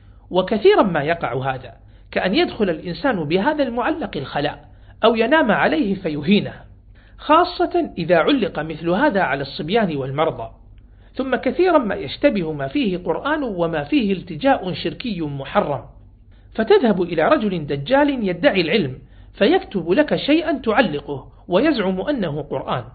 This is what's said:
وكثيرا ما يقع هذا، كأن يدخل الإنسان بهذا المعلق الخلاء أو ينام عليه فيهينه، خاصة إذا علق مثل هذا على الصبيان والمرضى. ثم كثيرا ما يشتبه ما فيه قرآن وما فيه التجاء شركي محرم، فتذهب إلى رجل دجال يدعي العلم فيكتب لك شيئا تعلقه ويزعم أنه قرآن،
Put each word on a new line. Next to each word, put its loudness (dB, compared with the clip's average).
وكثيرا 4
ما 0
يقع -2
هذا، -14
كأن -2
يدخل 0
الإنسان -4
بهذا 0
المعلق -4
الخلاء -6
أو 6
ينام 2
عليه 0
فيهينه، 0
خاصة 2
إذا 4
علق 2
مثل -6
هذا 2
على -2
الصبيان -2
والمرضى. -2
ثم -2
كثيرا 2
ما 0
يشتبه 0
ما -6
فيه -2
قرآن -4
وما -2
فيه 0
التجاء -2
شركي -6
محرم، -2
فتذهب 4
إلى 0
رجل 0
دجال 0
يدعي 2
العلم -2
فيكتب 0
لك 2
شيئا 0
تعلقه -2
ويزعم 2
أنه -2
قرآن، -6